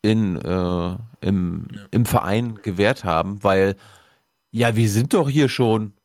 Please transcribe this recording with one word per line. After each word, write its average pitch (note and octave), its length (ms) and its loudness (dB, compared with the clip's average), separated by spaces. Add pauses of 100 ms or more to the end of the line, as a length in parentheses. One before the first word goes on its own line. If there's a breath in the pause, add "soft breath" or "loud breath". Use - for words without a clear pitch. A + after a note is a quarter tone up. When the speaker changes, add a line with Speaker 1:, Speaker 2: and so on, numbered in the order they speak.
Speaker 1:
in, G#2+ 360 2
äh, F2+ 600 -2 (300)
im, F2+ 480 -2
Speaker 2:
Ja. G2+ 60 -16 (100)
Speaker 1:
im A#2+ 160 2
Verein A2+ 560 -2
gewehrt G2+ 420 0
haben, F#2+ 380 -2
weil, G2 320 2 (760 soft breath)
ja, A2+ 260 0
wir A2+ 140 4
sind A2+ 240 0
doch D#3+ 160 2
hier C#3 180 4
schon A2 460 0 (100)